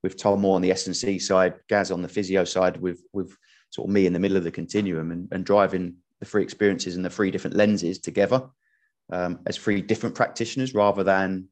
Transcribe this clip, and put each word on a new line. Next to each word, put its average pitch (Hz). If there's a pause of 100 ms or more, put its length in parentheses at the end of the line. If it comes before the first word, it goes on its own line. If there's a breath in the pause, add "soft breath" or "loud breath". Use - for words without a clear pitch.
with 95
Tom 101
Moore 95
on 90
the 90
S 92
and 92
C 98
side, 92 (140)
Gaz 98
on 87
the 90
physio 95
side, 92
with, 90 (100)
with 92 (340 soft breath)
sort -
of 98
me 98
in 90
the 87
middle 98
of 87
the 85
continuum 85
and, 87
and 92
driving 92 (240)
the 104
three 101
experiences 92
and 90
the 87
three 98
different 95
lenses 98
together, 104 (640)
um, 90
as -
three 101
different 110
practitioners 131
rather 101
than 95